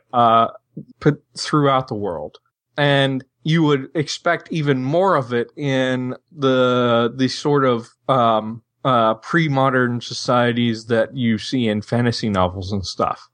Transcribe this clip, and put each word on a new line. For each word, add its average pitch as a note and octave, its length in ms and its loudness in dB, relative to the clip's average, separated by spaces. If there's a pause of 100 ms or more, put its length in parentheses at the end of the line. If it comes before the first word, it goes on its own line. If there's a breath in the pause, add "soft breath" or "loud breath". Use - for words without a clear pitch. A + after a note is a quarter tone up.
(120)
Uh, A2+ 360 4 (520)
put C#3+ 240 0 (140)
throughout C#3 500 0
the A#2+ 80 -8
world. F2 420 -8 (380)
And C#3 480 2 (200)
you D#3+ 200 2
would C#3+ 320 2
expect E3 560 -4
even C#3+ 320 0
more E3+ 320 2
of B2 160 -2
it A#2+ 240 -2
in B2+ 600 -2 (200)
the, B2 800 2
the C3 140 0
sort C#3+ 340 0
of, A#2+ 240 0 (220)
um, A2+ 520 0 (240)
uh, A#2 280 2
pre-modern C3 880 0
societies A#2+ 880 -2
that A2+ 280 0
you A#2 220 0
see A#2+ 320 -2
in G#2 120 -2
fantasy A#2+ 480 -2
novels F#2 440 -2
and F#2+ 120 -4
stuff. - 480 -6